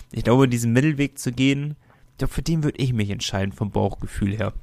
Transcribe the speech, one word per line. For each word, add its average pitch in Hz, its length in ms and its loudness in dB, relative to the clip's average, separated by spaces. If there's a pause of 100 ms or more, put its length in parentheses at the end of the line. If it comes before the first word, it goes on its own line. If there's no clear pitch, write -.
(100)
ich - 140 -6
glaube, 127 240 6
diesen 117 240 0
Mittelweg 139 460 2
zu 131 120 -4
gehen, 139 460 0 (360)
ich - 60 -18
glaub, - 140 -2
für 135 100 -4
den 160 220 0
würd 147 140 0
ich 127 160 0
mich 104 160 0
entscheiden 98 420 -2
vom 104 180 -4
Bauchgefühl 101 680 -2
her. 101 160 -2 (100)